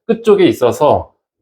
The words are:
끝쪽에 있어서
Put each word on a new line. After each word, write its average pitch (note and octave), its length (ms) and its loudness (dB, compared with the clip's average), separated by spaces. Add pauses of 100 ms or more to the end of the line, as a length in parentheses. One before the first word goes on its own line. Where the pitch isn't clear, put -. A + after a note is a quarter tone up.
끝쪽에 G3+ 400 0
있어서 B2 680 -2 (280)